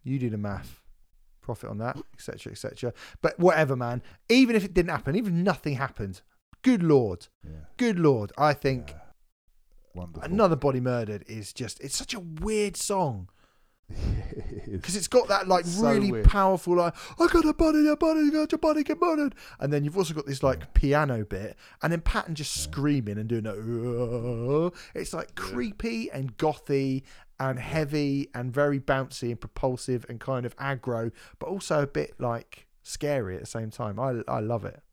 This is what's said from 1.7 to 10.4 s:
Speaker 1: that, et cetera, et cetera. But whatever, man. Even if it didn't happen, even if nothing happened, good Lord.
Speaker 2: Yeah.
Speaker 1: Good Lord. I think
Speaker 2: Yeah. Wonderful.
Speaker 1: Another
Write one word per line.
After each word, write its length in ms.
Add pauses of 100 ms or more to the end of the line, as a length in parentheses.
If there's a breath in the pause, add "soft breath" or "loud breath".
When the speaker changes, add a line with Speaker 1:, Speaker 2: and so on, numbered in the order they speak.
Speaker 1:
that, 180
et 240
cetera, 300
et 60
cetera. 360 (280 loud breath)
But 180
whatever, 360
man. 260 (280 soft breath)
Even 260
if 100
it 80
didn't 180
happen, 240
even 220
if 60
nothing 320
happened, 460 (420)
good 200
Lord. 440 (160)
Speaker 2:
Yeah. 220 (120)
Speaker 1:
Good 220
Lord. 380
I 160
think 380
Speaker 2:
Yeah. 80 (960)
Wonderful. 360
Speaker 1:
Another 240